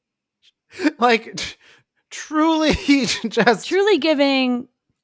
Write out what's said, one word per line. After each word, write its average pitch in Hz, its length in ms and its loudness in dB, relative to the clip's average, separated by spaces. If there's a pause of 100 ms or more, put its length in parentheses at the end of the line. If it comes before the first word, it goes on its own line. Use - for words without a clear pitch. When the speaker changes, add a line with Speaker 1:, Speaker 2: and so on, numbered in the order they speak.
(1000)
Speaker 1:
Like, 226 380 0
t-, - 180 -10 (560)
truly 311 640 0
<laughs> 269 540 0
just 214 400 0
Speaker 2:
Truly 392 300 2
giving, 262 680 0 (360)